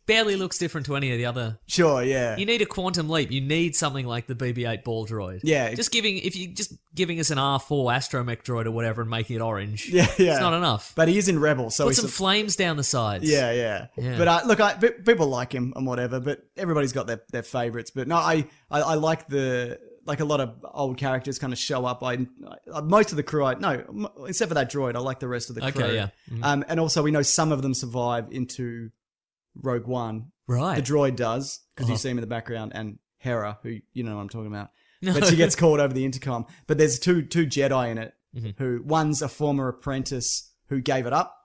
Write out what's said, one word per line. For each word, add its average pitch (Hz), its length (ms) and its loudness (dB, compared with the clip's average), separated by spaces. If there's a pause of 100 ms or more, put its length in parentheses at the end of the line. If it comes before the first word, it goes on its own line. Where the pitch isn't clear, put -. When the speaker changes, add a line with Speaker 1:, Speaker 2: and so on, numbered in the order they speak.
Speaker 1:
barely 214 300 4
looks 185 200 -4
different 156 300 -4
to 139 100 -2
any 135 160 0
of 117 60 0
the 120 80 -2
other. 120 320 -4 (100)
Speaker 2:
Sure, 151 340 4
yeah. 123 360 2
Speaker 1:
You 101 80 -2
need 226 160 2
a 190 40 0
quantum 180 440 -2
leap. 160 200 2
You 135 120 0
need 160 340 2
something 139 300 -2
like 120 200 -6
the 131 80 -6
B 123 180 -4
B 120 120 -4
eight 113 200 -4
ball 113 220 -4
droid. 95 380 -6
Speaker 2:
Yeah. 131 300 2
Speaker 1:
Just - 180 -2
giving, 208 240 0
if 185 180 -6
you, 180 200 -10
just 196 180 -8 (220)
giving 165 260 -2
us 151 100 2
an 147 80 0
R 139 220 2
four 135 320 0
astromech 120 500 -2
droid 117 220 -4
or 113 60 -2
whatever 113 320 -2
and 113 80 -4
making 113 260 -4
it 113 60 -2
orange. 104 480 -4
Speaker 2:
Yeah, 175 160 6 (120)
yeah. 180 140 8
Speaker 1:
It's 135 80 4
not 170 140 4
enough. 156 420 0
Speaker 2:
But 165 120 6
he 190 100 6
is 196 100 2
in 170 100 4
Rebels, 135 380 2
so 147 80 2
Speaker 1:
Put 135 60 4
Speaker 2:
he's 131 80 4
Speaker 1:
some 220 80 2
Speaker 2:
a - 20 0
Speaker 1:
flames 196 480 2
down 165 220 0
the 135 60 -2
sides. 120 460 0
Speaker 2:
Yeah, 131 220 4
yeah. 117 340 -2 (120)
Speaker 1:
Yeah. 123 180 -2
Speaker 2:
But, 170 120 4
uh, 170 180 6
look, 220 140 6
I, 202 140 4
pe-, 226 300 2
people 190 220 4
like 127 260 -2
him 123 240 -2
and 131 100 -4
whatever, 123 340 -2
but 139 200 -4 (160)
everybody's 151 380 0
got 131 120 -4
their, 117 140 -4 (120)
their 120 100 -4
favorites. 120 520 -4
But 131 140 -4
no, 170 80 2
I, 160 300 2 (240)
I, 147 100 0
I 160 140 0
like 156 340 0
the, 127 500 -2 (280)
like, 147 140 -2
a 151 40 0
lot 147 160 2
of 117 140 -4 (100)
old 131 320 -4
characters 131 420 -2
kinda 123 160 -4
show 127 300 -2
up. 123 180 -4
I, 127 240 -2 (480)
I, 151 60 -6
most 208 320 4
of 156 40 -4
the 143 60 0
crew, 143 220 0
I, 131 100 2
no, 190 140 -2 (180)
m-, - 220 -6 (180)
except 190 220 -2
for 160 60 -2
that 139 180 0
droid, 127 240 -2
I - 40 -4
like 131 200 -4
the 131 80 -6
rest 123 220 -6
of 117 60 -10
the 104 100 -8
Speaker 1:
Okay, 135 60 -2
Speaker 2:
crew. 113 220 0
Speaker 1:
yeah. 101 140 0 (240)
Mm-hmm. 117 100 -6
Speaker 2:
Um, 143 260 2
and 165 120 0
also 160 220 2
we 151 80 4
know 151 120 4
some 156 300 4
of 135 100 0
them 135 120 0
survive 120 580 -2
into 120 580 -8 (640)
Rogue 123 320 -4
One. 117 460 -4 (140)
Speaker 1:
Right. 131 300 0
Speaker 2:
The 143 60 0
droid 135 340 2
does, 120 440 -2 (160)
'cause 127 100 -2
you 117 80 2
Speaker 1:
Uh-huh. 107 40 0
Speaker 2:
see 131 120 -2
him 123 80 -2
in 117 40 -4
the 110 40 -6
background, 113 480 -6
and 107 240 -8 (200)
Hera, 107 440 -4
who, 117 160 -8 (140)
you 123 100 -6
know 107 140 -6
what 104 60 -8
I'm 101 80 -10
talking 110 180 -10
about. 104 220 -10 (320)
Speaker 1:
No. 185 120 0
Speaker 2:
But 208 120 4
she 165 100 8
gets 165 180 6
called 156 260 4
over 139 140 2
the 131 100 0
intercom. 127 420 -4 (200)
But 151 120 0
there's 156 200 4
two, 175 240 2
two 165 240 0
Jedi 131 440 2
in 113 80 -6
it, 110 160 -10 (200)
Speaker 1:
Mm-hmm. 113 160 -6 (120)
Speaker 2:
who, 123 220 -2
one's 151 380 2
a 135 60 -2
former 139 400 0
apprentice 131 840 -4 (160)
who 135 120 -2
gave 131 260 0
it 123 60 -4
up 165 320 0